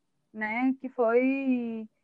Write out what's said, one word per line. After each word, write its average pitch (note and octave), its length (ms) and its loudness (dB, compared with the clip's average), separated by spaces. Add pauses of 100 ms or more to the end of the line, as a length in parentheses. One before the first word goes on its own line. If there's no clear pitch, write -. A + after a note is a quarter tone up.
(320)
né, A3+ 480 -2
que B3+ 80 -10
foi, B3 1000 0 (180)